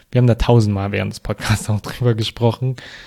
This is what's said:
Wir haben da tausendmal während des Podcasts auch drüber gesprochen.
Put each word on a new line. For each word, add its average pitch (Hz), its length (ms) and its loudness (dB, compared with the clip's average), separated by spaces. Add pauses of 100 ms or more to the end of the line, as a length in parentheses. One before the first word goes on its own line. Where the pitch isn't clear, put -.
(120)
Wir 123 80 2
haben 123 80 6
da 110 80 4
tausendmal 104 560 2
während 101 200 -4
des - 60 -16
Podcasts - 500 -4
auch 107 120 -2
drüber - 340 -2
gesprochen. 117 600 -2 (300)